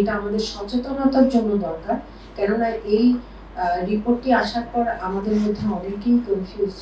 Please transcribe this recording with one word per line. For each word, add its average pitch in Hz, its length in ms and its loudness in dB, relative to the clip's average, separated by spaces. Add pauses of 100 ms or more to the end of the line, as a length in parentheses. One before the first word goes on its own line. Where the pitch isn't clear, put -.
এটা 208 120 2
আমাদের 208 260 -2
সচেতনতার 262 880 2
জন্য 220 200 2 (180)
দরকার, 160 300 -4 (380)
কেননা 226 340 0
এই, 220 360 2 (520)
আহ, 180 340 0
রিপোর্টটি 240 420 2
আসার 214 400 0
পর 240 100 2 (240)
আমাদের 202 360 -2
মধ্যে 208 200 -2 (160)
অনেকেই 208 380 2 (100)
কনফিউজ 196 440 -2 (100)